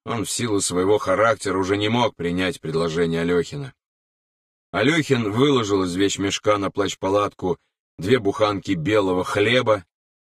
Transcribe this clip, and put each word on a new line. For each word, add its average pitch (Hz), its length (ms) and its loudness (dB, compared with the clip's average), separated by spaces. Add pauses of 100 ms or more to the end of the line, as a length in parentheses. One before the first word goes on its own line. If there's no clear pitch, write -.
он 107 200 -6
в - 60 -8
силу 107 300 -2
своего 95 360 2
характера 98 600 0
уже 95 200 0
не 107 120 -2
мог 117 260 0
принять 87 460 -4
предложение 82 600 -2
Алёхина. 85 520 -2 (1000)
Алёхин 123 600 0
выложил 113 520 2
из 90 120 -2
вещмешка 98 640 0
на 95 120 -4
плащ-палатку 98 880 -2 (400)
две 110 220 2
буханки 101 520 0
белого 92 520 0
хлеба, 110 600 2 (480)